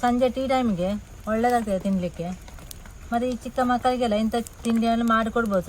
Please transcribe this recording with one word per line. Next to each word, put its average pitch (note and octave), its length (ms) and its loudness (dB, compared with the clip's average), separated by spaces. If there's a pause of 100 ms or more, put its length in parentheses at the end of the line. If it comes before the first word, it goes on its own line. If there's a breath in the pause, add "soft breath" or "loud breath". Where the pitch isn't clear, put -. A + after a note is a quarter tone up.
ಸಂಜೆ B3 320 4
ಟೀ C4 160 -2
ಟೈಮಿಗೆ G#3+ 380 2 (420)
ಒಳ್ಳೆದಾಗ್ತದೆ A3+ 560 2
ತಿನ್ಲಿಕ್ಕೆ. F3 400 -2 (800)
ಮತ್ತೆ A#3 220 0
ಈ - 20 -2 (120)
ಚಿಕ್ಕ B3 140 -4 (120)
ಮಕ್ಕಳಿಗೆಲ್ಲ B3 440 2 (100)
ಇಂಥ A3 100 0 (320)
ತಿಂಡಿಯನ್ನು A3+ 460 2
ಮಾಡಿಕೊಡ್ಬೋದು A3 560 2